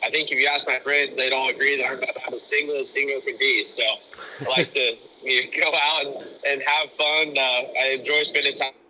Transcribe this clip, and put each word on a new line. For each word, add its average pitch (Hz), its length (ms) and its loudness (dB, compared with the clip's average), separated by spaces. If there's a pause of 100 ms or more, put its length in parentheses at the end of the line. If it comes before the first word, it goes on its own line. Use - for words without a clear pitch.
uh, - 20 -2
I 135 60 -2
think 151 200 0
if 127 80 0
you 143 80 4
ask - 200 0
my 127 120 0
friends, 143 360 0
they'd 131 160 0
all 127 180 0
agree 139 280 2
that 127 120 -2
I'm 135 80 -4
about - 360 -6
as 117 100 -6
single 147 320 0
as 135 160 -2
single 139 300 -2
can 131 160 -6
be. - 260 2
So - 200 -2 (580)
I 127 80 -4
like 131 240 2
to 123 240 0 (120)
<laughs> - 140 -20
you 123 220 2
know, 120 60 -12 (120)
go - 180 2
out 151 240 2
and, 139 100 -8 (320)
and 139 140 0
have 147 300 0
fun. 151 460 0
Uh, 127 440 0
I 135 180 2
enjoy 147 240 2
spending 156 320 0
time - 180 -2 (160)